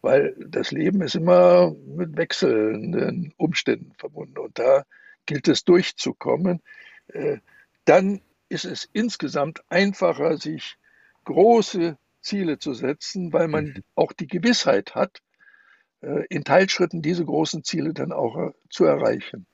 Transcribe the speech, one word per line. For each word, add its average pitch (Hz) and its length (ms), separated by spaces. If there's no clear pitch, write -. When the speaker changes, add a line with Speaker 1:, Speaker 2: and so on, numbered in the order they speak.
Speaker 1:
Weil 139 380
das - 320
Leben 156 300
ist 160 140
immer 180 580
mit 156 300
wechselnden 120 1200
Umständen - 600
verbunden - 400
und - 220
da 135 260
gilt 147 220
es - 180
durchzukommen. - 960
Äh, 147 300
dann 190 360
ist - 160
es - 280
insgesamt 156 760
einfacher, 175 680
sich - 400
große 190 720
Ziele 175 380
zu 143 140
setzen, 151 600
weil 165 140
man 151 180
Speaker 2:
Mhm. 139 180
Speaker 1:
auch 156 180
die - 140
Gewissheit 170 680
hat, - 260
äh, 143 280
in 147 140
Teilschritten 175 580
diese 170 240
großen 156 380
Ziele 165 300
dann 147 180
auch, 127 260
äh, - 140
zu - 160
erreichen. - 680